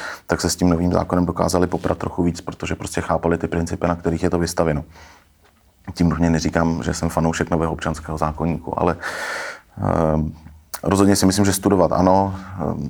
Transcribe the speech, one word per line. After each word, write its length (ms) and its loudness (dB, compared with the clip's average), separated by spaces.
tak 140 0
se 100 0
s 60 -4
tím 140 4
novým 220 2
zákonem 340 2
dokázali 400 0
poprat 320 -2
trochu 240 -4
víc, 180 0
protože 340 -8
prostě 260 -8
chápali 380 0
ty 100 -4
principy, 380 -2
na 100 2
kterých 260 -2
je 80 0
to 80 2
vystavěno. 460 0
Tím 140 2
nutně 220 2
neříkám, 520 0
že 120 -2
jsem 140 -2
fanoušek 420 -2
nového 220 0
občanského 460 -6
zákoníku, 600 -4
ale, 160 2
eh, 440 2
rozhodně 340 4
si 100 2
myslím, 180 4
že 80 4
studovat 400 4
ano, 460 4
eh, 520 -6